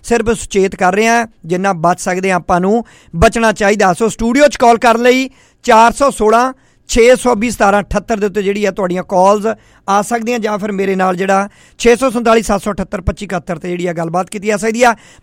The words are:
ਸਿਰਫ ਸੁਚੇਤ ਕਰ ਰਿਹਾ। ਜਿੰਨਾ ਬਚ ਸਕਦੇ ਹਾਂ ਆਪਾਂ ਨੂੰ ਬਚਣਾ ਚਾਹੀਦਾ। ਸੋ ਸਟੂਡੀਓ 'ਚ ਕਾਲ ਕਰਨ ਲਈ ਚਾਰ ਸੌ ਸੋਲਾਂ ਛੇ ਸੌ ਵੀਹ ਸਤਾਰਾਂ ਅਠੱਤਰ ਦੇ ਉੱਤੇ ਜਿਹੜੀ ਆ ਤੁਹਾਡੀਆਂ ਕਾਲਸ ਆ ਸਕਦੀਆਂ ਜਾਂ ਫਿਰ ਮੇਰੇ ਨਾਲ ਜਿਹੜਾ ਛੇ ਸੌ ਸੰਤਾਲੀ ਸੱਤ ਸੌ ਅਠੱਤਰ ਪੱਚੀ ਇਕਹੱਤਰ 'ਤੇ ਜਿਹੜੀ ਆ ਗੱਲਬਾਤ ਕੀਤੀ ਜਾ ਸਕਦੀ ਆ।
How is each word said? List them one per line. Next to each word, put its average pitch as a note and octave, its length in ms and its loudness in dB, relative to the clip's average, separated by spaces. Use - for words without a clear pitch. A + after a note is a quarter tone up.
ਸਿਰਫ A#3 280 -2
ਸੁਚੇਤ G3 460 -2
ਕਰ F#3 180 0
ਰਿਹਾ। A3+ 320 0
ਜਿੰਨਾ F3+ 280 -2
ਬਚ E3+ 280 -2
ਸਕਦੇ F#3+ 300 -4
ਹਾਂ F#3 60 0
ਆਪਾਂ F3 240 -2
ਨੂੰ G#3+ 240 0
ਬਚਣਾ A3 360 2
ਚਾਹੀਦਾ। G#3 400 2
ਸੋ A#3 160 -2
ਸਟੂਡੀਓ B3 400 2
'ਚ - 80 -10
ਕਾਲ A#3 220 4
ਕਰਨ A#3 240 2
ਲਈ B3+ 280 2
ਚਾਰ A3+ 300 4
ਸੌ C4+ 180 0
ਸੋਲਾਂ A3+ 420 0
ਛੇ A#3+ 280 4
ਸੌ B3 180 0
ਵੀਹ G#3+ 160 -2
ਸਤਾਰਾਂ G3+ 300 2
ਅਠੱਤਰ G#3 360 -4
ਦੇ G3+ 100 -2
ਉੱਤੇ G3+ 160 -4
ਜਿਹੜੀ G3+ 220 -2
ਆ G3 60 0
ਤੁਹਾਡੀਆਂ F3+ 320 -4
ਕਾਲਸ G3 440 2
ਆ G3+ 140 2
ਸਕਦੀਆਂ A#3 360 -4
ਜਾਂ G#3 200 -4
ਫਿਰ G3 140 -6
ਮੇਰੇ G3 220 -2
ਨਾਲ F#3 220 0
ਜਿਹੜਾ G3 320 0
ਛੇ A#3 180 4
ਸੌ B3+ 140 0
ਸੰਤਾਲੀ A3+ 320 2
ਸੱਤ G3+ 200 -2
ਸੌ G#3 100 -4
ਅਠੱਤਰ F#3+ 280 -8
ਪੱਚੀ F3 260 -8
ਇਕਹੱਤਰ F3+ 300 -6
'ਤੇ E3+ 120 -10
ਜਿਹੜੀ F3 180 -6
ਆ F3 60 -4
ਗੱਲਬਾਤ E3+ 380 -6
ਕੀਤੀ G#3 180 -10
ਜਾ G#3+ 80 0
ਸਕਦੀ A3+ 260 -2
ਆ। A#3 120 4